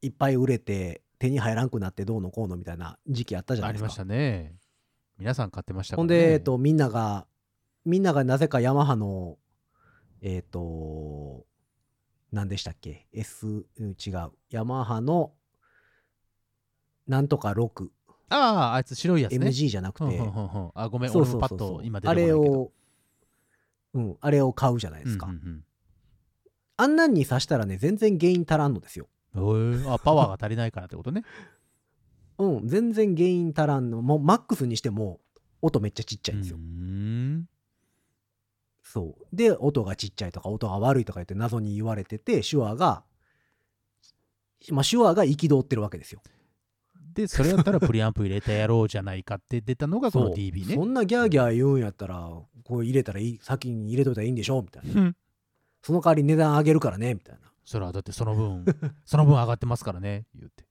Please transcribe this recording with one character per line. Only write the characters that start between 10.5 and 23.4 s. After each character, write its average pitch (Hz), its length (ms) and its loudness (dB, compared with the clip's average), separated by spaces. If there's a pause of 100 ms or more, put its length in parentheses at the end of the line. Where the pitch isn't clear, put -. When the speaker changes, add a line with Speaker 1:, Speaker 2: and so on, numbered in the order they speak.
Speaker 1:
何 101 180 -4
で 98 80 -6
し - 60 -8
た - 80 -10
っ - 80 -14
け？ - 340 -16
S、 - 340 -10
う 107 360 -10
ん、 101 200 -8
違 104 60 -8
う。 87 220 -8 (180)
ヤ 113 140 -6
マ 127 200 -4
ハ 113 180 -4
の、 151 300 0 (1800)
な 135 140 0
ん 143 60 0
と 147 100 2
か 104 160 -2
六。 101 380 -4 (380)
Speaker 2:
あ - 60 0
あ、 208 400 4
あ 131 60 2
い - 20 -2
つ - 100 -10
白 170 240 2
い 151 40 4
や 113 80 0
つ - 20 -6
ね。 123 60 -4
Speaker 1:
エ - 20 0
ム 135 120 2
ジ 139 160 0
ー - 20 2
じ 101 80 -4
ゃ 92 40 -4
な 92 120 -6
く 156 140 -4
て。 117 100 -2
Speaker 2:
ふ 117 60 -2
ん - 20 -2
ふ 104 40 -4
ん - 20 -8
ふ 107 100 -6
ん 101 80 -6
ふ 98 100 -8
ん。 87 160 -10
あ、 110 140 -6
ご 117 100 -4
め 123 80 -2
ん、 - 20 -2
Speaker 1:
そ 170 120 4
う 143 40 6
そ 127 120 -2
う 110 40 0
そ - 40 2
う - 20 0
そ 95 80 -4
う。 - 20 -8
Speaker 2:
俺 101 100 -4
も - 20 -4
パ 90 80 -8
ッ - 20 -
と - 40 -12
今 110 180 -6
出 - 80 -2
て 165 40 4
こ - 0 -
な 170 80 4
い 170 40 4
け 165 60 4
ど。 156 40 6
Speaker 1:
あ 151 80 6
れ 147 60 6
を、 131 220 0 (1200)